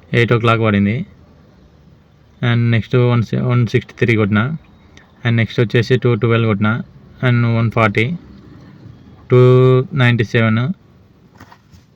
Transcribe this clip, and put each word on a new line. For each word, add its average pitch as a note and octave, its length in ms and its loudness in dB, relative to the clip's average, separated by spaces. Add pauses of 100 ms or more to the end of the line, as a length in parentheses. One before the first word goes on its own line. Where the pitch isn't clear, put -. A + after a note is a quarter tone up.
(180)
ఎయిట్ A#2+ 180 2
ఓ A#2 80 0
క్లాక్ A2+ 240 2
పడింది. G2+ 300 0 (1500)
And A#2 120 0 (140)
నెక్స్ట్ A2 200 -4 (160)
వన్ A#2+ 180 0
సె-, B2+ 120 -4 (120)
వన్ B2 100 0 (120)
సిక్స్టీ - 260 -4
త్రీ A#2+ 200 0
కొట్టిన. G#2 200 0 (840)
And A#2 180 -2
నెక్స్ట్ - 220 -4
వచ్చేసి A#2+ 400 0
టూ A#2+ 120 0 (100)
ట్వెల్వ్ A2+ 260 0
కొట్టిన. G#2+ 180 0 (560)
And A#2+ 140 2 (180)
వన్ A2+ 220 -2
ఫార్టీ, A2 260 2 (1300)
టూ B2+ 100 6 (600)
నైంటీ A#2+ 220 2 (100)
సెవెన్, A2+ 280 0 (1300)